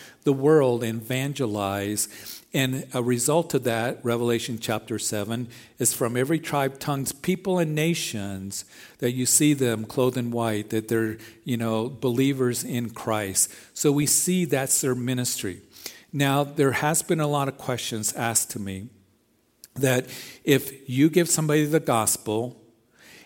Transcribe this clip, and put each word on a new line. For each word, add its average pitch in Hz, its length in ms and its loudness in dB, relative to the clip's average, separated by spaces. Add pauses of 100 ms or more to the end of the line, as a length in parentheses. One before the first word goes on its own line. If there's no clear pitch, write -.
(220)
the 147 100 4
world 135 520 4
and 113 180 -4
evangelize. 104 1080 -2 (460)
And 131 400 0
a 127 80 0
result 147 500 2
of 123 120 0
that, 117 380 0
Revelation 117 560 0
chapter 107 400 -4
seven, 113 500 -4 (300)
is 120 140 2
from 120 240 -2
every 143 220 2
tribe, 139 400 -2
tongues, 139 340 -4
people, 185 460 -2
and 156 160 0
nations 101 880 -2 (340)
that 123 140 0
you 123 140 -2
see 151 260 6
them 117 320 2
clothed 127 320 2
in 120 140 -2
white, 113 400 -2
that 110 180 -2
they're, 113 300 0 (260)
you 120 140 -2
know, 113 300 0
believers 131 760 0
in 120 260 -4
Christ. 104 640 -2 (220)
So 151 180 2
we 143 140 2
see 180 400 2
that's 135 340 0
their 131 140 0
ministry. 123 640 -4 (520)
Now, 139 320 2
there 143 280 2
has 151 300 0
been 160 180 0
a 151 60 0
lot 143 220 0
of 135 100 -8
questions 113 560 -4
asked 117 380 -2
to 117 60 -8
me 98 300 -8 (840)
that 127 320 2 (360)
if - 460 2
you 135 220 4
give 165 180 2
somebody 156 380 2
the 151 140 2
gospel 113 800 0 (640)